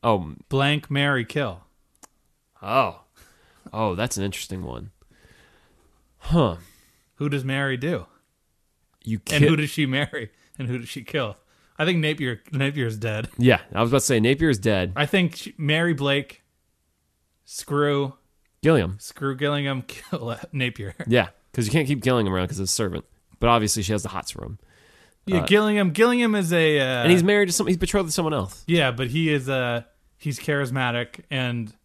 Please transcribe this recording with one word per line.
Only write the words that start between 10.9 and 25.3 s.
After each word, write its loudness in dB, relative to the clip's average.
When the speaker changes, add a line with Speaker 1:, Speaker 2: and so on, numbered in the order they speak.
Speaker 2:
kill? -6
I 0
think 2
Napier, -2
Napier's -2
dead. -4
Speaker 1:
Yeah, 6
I 0
was 2
about 4
to -2
say 4
Napier's 2
dead. 0
Speaker 2:
I 0
think 0
she, -14
Mary 0
Blake, -2
screw -2
Speaker 1:
Gillingham. 4
Speaker 2:
screw -6
Gillingham, -2
<laughs> -12
kill -8
Napier. -4
Speaker 1:
Yeah, 4
'cause 0
you -2
can't 2
keep 0
Gillingham 2
around 0
'cause -6
of -4
the -4
servant. -4
But 2
obviously 2
she -2
has 0
the -8
hots -10
for -12
him. -12
Speaker 2:
Yeah, 0